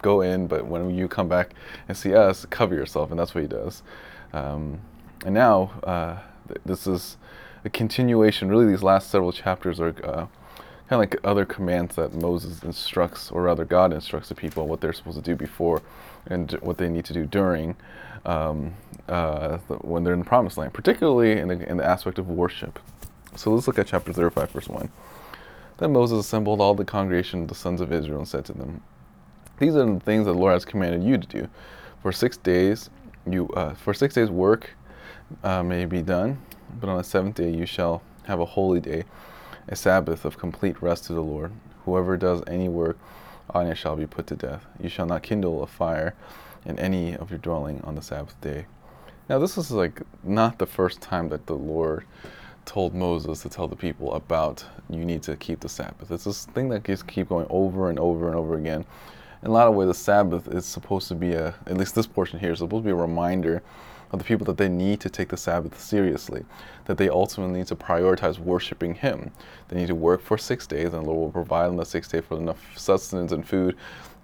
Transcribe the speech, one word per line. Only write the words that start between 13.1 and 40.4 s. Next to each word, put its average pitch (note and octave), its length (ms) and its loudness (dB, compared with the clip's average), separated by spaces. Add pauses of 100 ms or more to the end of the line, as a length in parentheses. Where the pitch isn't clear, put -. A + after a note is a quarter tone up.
or F2 140 -2
rather E2 200 2
God F2 300 6
instructs D#2 340 -8
the - 60 -6
people D#2+ 340 -4
what D#2 140 -4
they're E2 100 0
supposed E2+ 240 -10
to D2+ 60 -8
do E2+ 120 0
before D#2+ 460 0 (460)
and F2 340 -4
what F2 160 -4
they F2+ 140 0
need E2 160 -2
to D#2+ 80 -8
do E2 100 -2
during, E2+ 520 0 (500)
um, D#2 480 -2 (340)
uh, D#2 480 -2 (120)
the, - 80 -4
when E2+ 280 -2
they're F2 80 2
in F2+ 80 2
the F2 60 -4
promised A#2+ 320 4
land, D#2 160 -6
particularly A#2 640 4
in E2 100 -2
the, F2+ 180 -2
in F2+ 120 -2
the D#2+ 60 2
aspect F#2 340 2
of F#2 100 -4
worship. F2 500 -2 (560)
So - 160 0
let's A#2 160 4
look B2+ 120 0
at G2 80 4
chapter F2+ 260 -2
thirty-five, E2+ 380 2
verse - 180 -10
one. - 220 -8 (880)
Then D#3+ 160 4
Moses A#2+ 240 6
assembled G#2 420 0
all G2+ 140 8
the G2+ 100 0
congregation F#2 580 0
of D#2+ 60 -4
the E2+ 60 -8
sons F2+ 260 -4
of E2 100 -4
Israel D2+ 280 -2
and D2 100 -8
said C2+ 160 -6
to - 80 -12
them, - 300 -10 (760)
"These D#3 160 4
are C#3 120 6
the G2 140 2
things G#2+ 260 2
that F2+ 80 2
the F2 40 0
Lord F#2 140 6
has F2+ 140 2
commanded F2 360 -2
you B2 140 4
to E3+ 100 -2
do. A#1 220 -6 (540)
For F#2+ 100 0
six B2 240 0
days, F#2+ 540 2 (360)
you, F2+ 300 0
uh, E2 160 -2
for - 220 -2
six C#3 200 2
days A2+ 160 4
work, F#2 460 4 (680)
uh, F#2 200 0
may F2+ 240 0
be F2 160 -2
done, F#2+ 400 0 (360)
but G2+ 120 -4
on F#2 80 0
the F2+ 60 -4
seventh G2 320 0
day F2 120 0
you E2+ 160 -2
shall E2+ 380 -2 (220)
have F#2+ 140 -4
a E2+ 60 0
holy F#2 360 2
day, D#2+ 240 -6 (640)
a - 80 -8
Sabbath F2 520 2
of D#2 100 -8
complete F2+ 460 -4